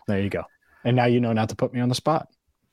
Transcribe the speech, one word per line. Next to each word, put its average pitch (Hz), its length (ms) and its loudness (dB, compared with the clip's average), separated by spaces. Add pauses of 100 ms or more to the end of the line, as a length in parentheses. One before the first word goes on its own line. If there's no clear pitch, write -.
There 101 140 0
you 98 100 -2
go. 87 140 -6 (400)
And 127 120 2
now 120 100 4
you 123 140 4
know 117 120 0
not 110 160 0
to - 80 -8
put - 160 -2
me 123 80 -4
on 123 80 0
the 127 60 0
spot. - 340 -2 (440)